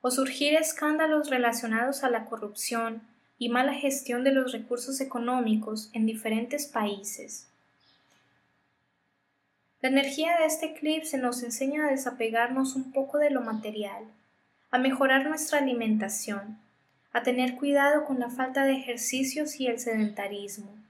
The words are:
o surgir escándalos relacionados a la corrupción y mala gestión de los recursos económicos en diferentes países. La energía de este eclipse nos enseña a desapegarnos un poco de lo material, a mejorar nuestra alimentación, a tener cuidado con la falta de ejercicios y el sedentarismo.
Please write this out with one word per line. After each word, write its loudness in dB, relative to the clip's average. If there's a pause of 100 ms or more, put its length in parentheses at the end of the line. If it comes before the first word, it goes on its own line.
o 0
surgir 0
escándalos 2
relacionados 0
a 4
la 0
corrupción -6 (360)
y -2
mala 2
gestión -2
de 6
los 4
recursos -6
económicos 0
en 2
diferentes -2
países. -6 (2250)
La 2
energía 2
de 6
este 0
eclipse -2
nos -2
enseña -2
a 2
desapegarnos 0
un -6
poco 0
de 4
lo 0
material, -8 (680)
a 4
mejorar 4
nuestra 0
alimentación, 0 (540)
a 2
tener 0
cuidado 4
con -2
la -4
falta 0
de 4
ejercicios -4
y 0
el 0
sedentarismo. -4 (160)